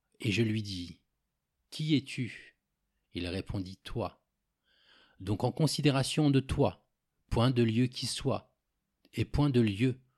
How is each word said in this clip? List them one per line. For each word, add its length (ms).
et 140
je 80
lui 200
dis, 380
Qui 260
es-tu ? 600
Il 140
répondit, 580
Toi. 360
Donc 240
en 80
considération 760
de 120
toi, 440
point 220
de 120
lieu 240
qui 180
soit, 460
et 100
point 260
de 120
lieu 400